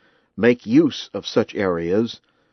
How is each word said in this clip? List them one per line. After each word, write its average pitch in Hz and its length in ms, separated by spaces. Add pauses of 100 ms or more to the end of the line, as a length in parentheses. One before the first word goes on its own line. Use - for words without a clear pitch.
(360)
make 120 300
use 120 480
of 101 100
such - 300
areas 95 680 (320)